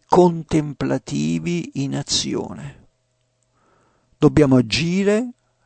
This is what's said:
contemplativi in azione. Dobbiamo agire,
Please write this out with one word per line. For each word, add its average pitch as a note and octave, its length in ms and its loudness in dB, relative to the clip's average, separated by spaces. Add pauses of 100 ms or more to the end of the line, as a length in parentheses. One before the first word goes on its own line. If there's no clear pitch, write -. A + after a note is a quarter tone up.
contemplativi D#3+ 1700 0
in C3+ 200 -4
azione. - 880 -6 (1300)
Dobbiamo C#3 360 4
agire, F3 720 0 (360)